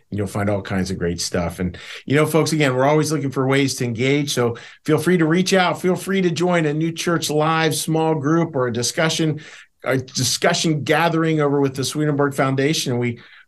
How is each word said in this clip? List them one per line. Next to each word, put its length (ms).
And 60
you'll 100
find 220
all 140
kinds 280
of 60
great 240
stuff. 380
And, 180
you 100
know, 80
folks, 280
again, 220
we're 120
always 260
looking 180
for 160
ways 280
to 100
engage. 480
So 240
feel 100
free 220
to 80
reach 260
out. 300
Feel 140
free 260
to 80
join 340
a 80
New 200
Church 360
Live 460
small 400
group 420
or 120
a 40
discussion, 720
a 140
discussion 840
gathering 600
over 180
with 160
the 80
Swedenborg 500
Foundation. 580
And 80
we, 200